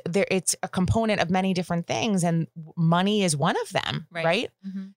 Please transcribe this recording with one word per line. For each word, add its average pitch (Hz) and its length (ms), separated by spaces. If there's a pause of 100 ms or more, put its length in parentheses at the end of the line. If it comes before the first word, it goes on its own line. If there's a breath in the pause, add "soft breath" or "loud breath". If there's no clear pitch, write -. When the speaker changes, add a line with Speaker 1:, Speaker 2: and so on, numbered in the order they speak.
Speaker 1:
there. 185 260
It's - 320
a 185 60
component 214 520
of 170 100
many 190 220
different 170 360
things, 202 340
and 165 320
w-, 156 220
money 185 480
is 156 120
one 170 240
of 453 120
them, - 380
Speaker 2:
Right. 165 140
Speaker 1:
right? 170 260 (160)
Speaker 2:
Mm-hmm. 190 180 (120)